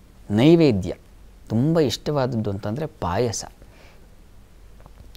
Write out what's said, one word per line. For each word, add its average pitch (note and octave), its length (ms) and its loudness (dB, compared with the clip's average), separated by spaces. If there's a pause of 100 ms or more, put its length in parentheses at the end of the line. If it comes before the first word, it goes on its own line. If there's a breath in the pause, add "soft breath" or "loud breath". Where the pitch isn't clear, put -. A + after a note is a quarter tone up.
(300)
ನೈವೇದ್ಯ A#2+ 640 4 (560)
ತುಂಬ D3 300 0
ಇಷ್ಟವಾದದ್ದು B2+ 680 -2
ಅಂತಂದರೆ G#2 360 -8
ಪಾಯಸ, G2+ 600 -6 (1700 soft breath)